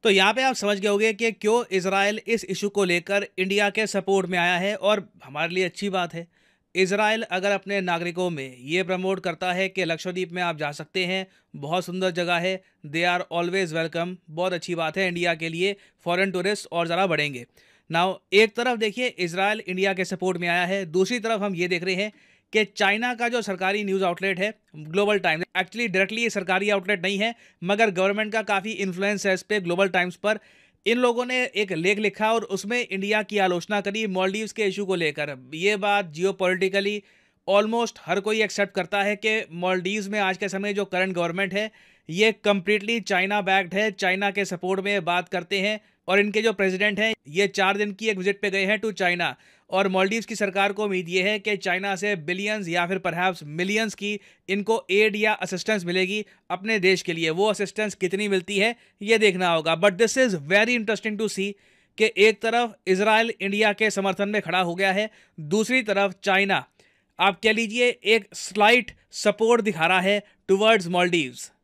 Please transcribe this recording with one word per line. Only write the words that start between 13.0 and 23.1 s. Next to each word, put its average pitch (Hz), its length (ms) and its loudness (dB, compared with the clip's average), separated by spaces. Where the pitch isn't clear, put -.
are 180 140 0
always 175 380 -2
welcome, 165 380 -4
बहुत 175 220 -2
अच्छी 175 220 -6
बात 160 220 -4
है 190 120 0
इंडिया 175 260 0
के 165 140 -6
लिए, 180 280 -2
foreign 180 260 0
टूरिस्ट 185 420 -2
और 170 160 0
ज़रा 175 180 2
बढ़ेंगे। 147 400 -2
Now, 175 220 2
एक 214 240 6
तरफ 240 220 0
देखिए 226 280 -2
इजराइल 190 500 -2
इंडिया 190 260 0
के 185 100 -2
सपोर्ट 180 340 -2
में 175 100 -4
आया 175 160 2
है, 190 220 -2
दूसरी 190 320 0
तरफ 220 220 -2
हम 202 140 -2
ये 175 140 -2
देख 175 160 -2
रहे 185 100 0
हैं 202 180 -4
कि 220 120 4
चाइना 214 500 0